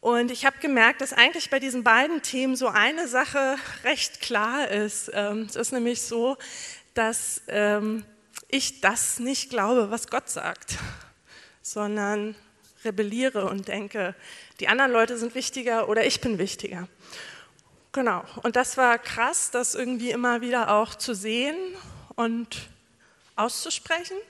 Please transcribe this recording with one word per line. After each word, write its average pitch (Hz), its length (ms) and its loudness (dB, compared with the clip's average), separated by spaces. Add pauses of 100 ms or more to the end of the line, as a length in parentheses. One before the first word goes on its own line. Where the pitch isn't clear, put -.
Und 240 300 2
ich 226 140 -2
habe 262 140 4
gemerkt, 254 400 4
dass 269 140 -6
eigentlich 311 360 4
bei 269 120 2
diesen 254 240 -2
beiden 269 380 4
Themen 262 340 0
so 247 100 0
eine 262 400 2
Sache 269 480 2 (300)
recht - 340 -2
klar 233 480 0
ist. 208 460 -2
Ähm, 208 340 -2
es - 80 -10
ist 233 160 -2
nämlich 240 300 -2
so, 240 340 -2 (580)
dass, - 540 -2
ähm, 208 560 0 (460)
ich - 320 -2
das - 360 2
nicht 254 320 -2
glaube, 220 420 2
was 226 180 -6
Gott - 200 -4
sagt, - 480 -6 (840)
sondern 208 760 -2 (480)
rebelliere 214 640 0
und 196 220 -4
denke, 202 480 -4 (440)
die 175 80 -2
anderen 254 240 4
Leute 233 260 4
sind 226 180 -4
wichtiger 233 540 0
oder 214 160 4
ich - 160 2
bin 226 160 0
wichtiger. 180 500 -6 (1040)
Genau. 233 320 0 (200)
Und 233 120 2
das 247 220 2
war 240 200 6
krass, 240 540 0
das 247 240 0
irgendwie 247 360 -2
immer 240 300 0
wieder 240 300 0
auch 214 240 2
zu - 180 -4
sehen 226 420 -2 (600)
und 233 540 -2 (680)
auszusprechen 330 840 -2 (120)